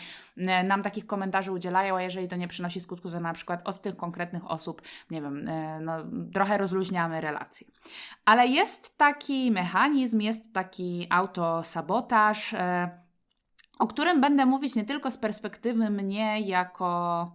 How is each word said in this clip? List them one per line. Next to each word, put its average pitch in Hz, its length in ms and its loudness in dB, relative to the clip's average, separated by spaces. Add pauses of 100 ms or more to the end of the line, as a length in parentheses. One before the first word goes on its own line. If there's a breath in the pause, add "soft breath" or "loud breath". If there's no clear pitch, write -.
(380 loud breath)
m, 185 300 2
nam 196 140 2
takich 208 260 -6
komentarzy 190 440 -2
udzielają, 185 440 0
a 185 60 0
jeżeli 185 260 -4
to 175 80 -8
nie 175 120 -4
przynosi 175 320 -6
skutku, 175 320 -10
to 170 80 -6
na 170 140 -4
przykład 175 340 -8
od 196 140 -8
tych 190 160 -6
konkretnych 175 540 -6
osób, 160 300 -8 (300 loud breath)
nie 160 100 -6
wiem, 143 280 -8
e, 156 300 -6
no, 160 140 -6 (480)
trochę 202 160 2
rozluźniamy 180 640 0
relacje. - 460 -8 (580 loud breath)
Ale 240 220 8
jest 311 500 0
taki 285 540 4
mechanizm, 220 680 2
jest 220 340 -2
taki 180 560 -4
autosabotaż, 180 1400 2
e, 180 360 0 (880)
o 226 80 4
którym 311 340 2
będę 277 240 6
mówić 262 300 2
nie 214 80 0
tylko 269 280 -4
z - 60 -6
perspektywy 220 720 -2
mnie 208 500 -2
jako 175 960 -2